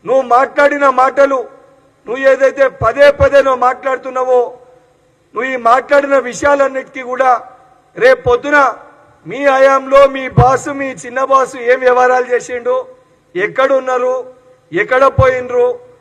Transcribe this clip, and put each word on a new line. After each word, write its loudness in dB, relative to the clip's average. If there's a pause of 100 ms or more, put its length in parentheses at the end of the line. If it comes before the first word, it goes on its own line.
నువ్వు 0 (120)
మాట్లాడిన 0 (160)
మాటలు, 2 (680)
నువ్వు -8 (100)
ఏదైతే 0 (180)
పదే 2 (120)
పదే 4
నువ్వు -2
మాట్లాడుతున్నావో, -2 (960)
నువ్వు -6
ఈ -6 (100)
మాట్లాడిన 2 (120)
విషయాలన్నిటికీ -2
కూడా 0 (720)
రేపు 4
పొద్దున 0 (760)
మీ -10 (120)
హయాంలో 4 (140)
మీ -8 (160)
బాసు, 2 (100)
మీ -6 (140)
చిన్న -8 (120)
బాసు -2 (140)
ఏం 2
వ్యవహారాలు 2
చేసిండు, -4 (600)
ఎక్కడ -2 (120)
ఉన్నారు, -4 (560)
ఎక్కడ 0 (160)
పోయినరు 0 (340)